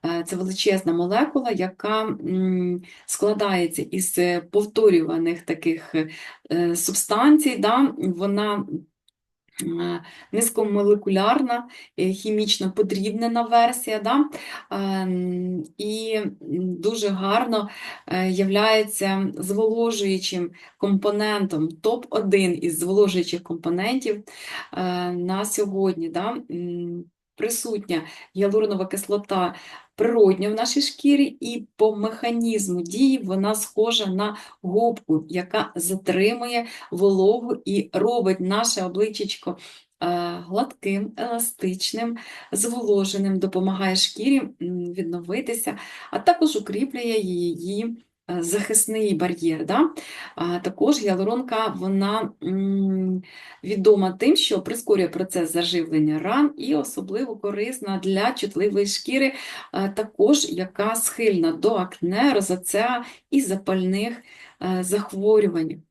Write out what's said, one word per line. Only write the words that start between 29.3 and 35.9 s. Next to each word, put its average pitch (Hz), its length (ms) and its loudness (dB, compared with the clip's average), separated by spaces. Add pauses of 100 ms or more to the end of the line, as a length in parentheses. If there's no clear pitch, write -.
природня 202 540 4
в 214 40 0
нашій 247 280 0
шкірі, 285 600 2
і 233 340 -8
по 214 200 4
механізму 220 840 -2
дії 254 420 4
вона 196 320 0
схожа 220 500 0
на 202 320 -2 (240)
губку, 190 680 0
яка 185 460 -4
затримує 196 880 0 (260)